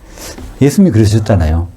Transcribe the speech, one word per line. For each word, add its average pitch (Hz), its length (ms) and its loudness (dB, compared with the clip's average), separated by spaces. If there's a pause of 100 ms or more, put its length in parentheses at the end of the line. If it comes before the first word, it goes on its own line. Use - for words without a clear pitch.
(600)
예수님이 175 300 2
그러셨잖아요. 101 880 0